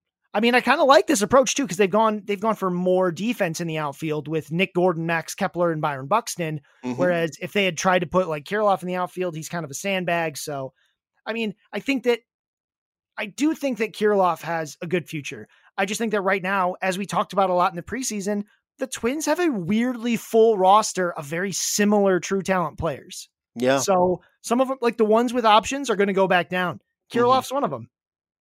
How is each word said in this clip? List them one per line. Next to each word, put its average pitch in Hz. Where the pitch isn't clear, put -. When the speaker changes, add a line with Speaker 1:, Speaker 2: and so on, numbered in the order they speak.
Speaker 1:
I 208
mean, 233
I 247
kinda 294
like 294
this 247
approach 240
too, 277
'cause 165
they've 202
gone, 214
they've 202
gone 214
for 190
more 185
defense 180
in 170
the 160
outfield 151
with 151
Nick 185
Gordon, 175
Max 165
Kepler, 175
and 156
Byron 139
Buxton. 160
Speaker 2:
Mm-hmm. 123
Speaker 1:
Whereas 170
if 180
they 202
had 175
tried 185
to 175
put, 180
like, 151
Kirilloff 202
in 175
the 180
outfield, 180
he's 156
kind 175
of 143
a 135
sandbag. 175
So, 135
I 226
mean, 226
I 208
think 254
that, 233
I 214
do 285
think 262
that 202
Kirilloff 196
has 160
a 180
good 170
future. 135
I 196
just 196
think 220
that 208
right 190
now, 185
as 190
we 202
talked 180
about 185
a 180
lot 180
in 170
the 170
preseason, 208
the 269
Twins 285
have 311
a 349
weirdly 226
full 220
roster 185
of 151
very 170
similar 202
true 196
talent 175
players. -
Speaker 2:
Yeah. 247
Speaker 1:
So 185
some 240
of 262
them, 269
like, 233
the 226
ones 226
with 240
options 233
are 202
gonna 202
go 190
back 175
down. 180
Speaker 2:
Mm-hmm. -
Speaker 1:
Kirilloff's 247
one 277
of 190
'em. 120